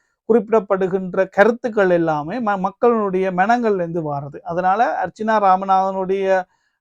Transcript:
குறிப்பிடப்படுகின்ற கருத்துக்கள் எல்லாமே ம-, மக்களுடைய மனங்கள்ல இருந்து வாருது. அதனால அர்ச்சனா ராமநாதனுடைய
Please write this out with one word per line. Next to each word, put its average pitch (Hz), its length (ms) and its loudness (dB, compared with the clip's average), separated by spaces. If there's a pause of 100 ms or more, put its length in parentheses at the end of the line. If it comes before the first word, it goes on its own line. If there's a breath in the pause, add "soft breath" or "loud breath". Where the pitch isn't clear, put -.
(300)
குறிப்பிடப்படுகின்ற 190 1000 0
கருத்துக்கள் 214 600 2
எல்லாமே 165 500 0
ம-, 202 200 -2
மக்களுடைய 196 720 0
மனங்கள்ல 214 420 2
இருந்து 165 420 -4
வாருது. 143 280 -10
அதனால 190 640 -2
அர்ச்சனா 214 340 -4
ராமநாதனுடைய 190 1000 2 (400)